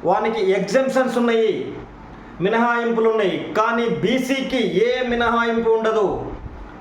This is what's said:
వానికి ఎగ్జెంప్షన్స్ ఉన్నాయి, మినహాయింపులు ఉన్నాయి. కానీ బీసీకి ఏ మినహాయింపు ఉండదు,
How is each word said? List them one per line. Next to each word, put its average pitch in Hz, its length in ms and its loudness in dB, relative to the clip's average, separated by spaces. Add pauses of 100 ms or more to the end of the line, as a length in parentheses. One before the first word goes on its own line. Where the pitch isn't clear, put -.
వానికి 214 480 2
ఎగ్జెంప్షన్స్ 247 640 2
ఉన్నాయి, 226 560 0 (680)
మినహాయింపులు 233 680 2
ఉన్నాయి. 196 480 0
కానీ 233 320 2
బీసీకి 254 880 0 (100)
ఏ 254 200 0
మినహాయింపు 233 640 0
ఉండదు, 220 560 2 (560)